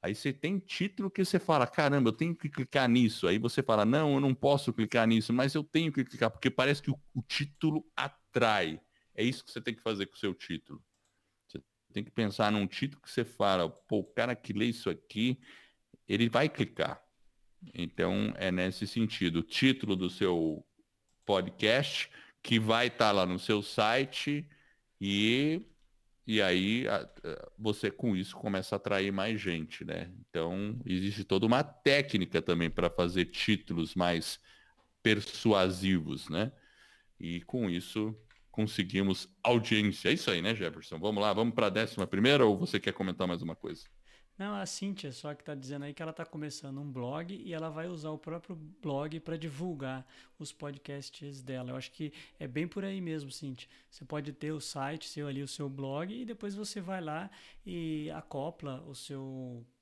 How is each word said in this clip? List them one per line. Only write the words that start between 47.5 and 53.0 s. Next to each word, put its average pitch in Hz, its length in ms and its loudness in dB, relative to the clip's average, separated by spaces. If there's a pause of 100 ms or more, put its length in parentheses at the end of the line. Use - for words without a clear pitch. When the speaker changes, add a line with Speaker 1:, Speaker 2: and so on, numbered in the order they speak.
Speaker 2:
ela 160 160 -6
vai 160 180 -8
usar 156 220 -8
o 156 80 -6
próprio 165 360 -10
blog 156 680 -6
pra 165 160 -8
divulgar 143 680 -6 (320)
os 147 140 -12
podcasts 139 880 -12
dela. 127 300 -8
Eu 131 60 -6
acho 131 140 -10
que 151 200 -8 (260)
é 151 80 -10
bem 147 220 -2
por 190 160 -6
aí 196 160 -4
mesmo, 160 320 -6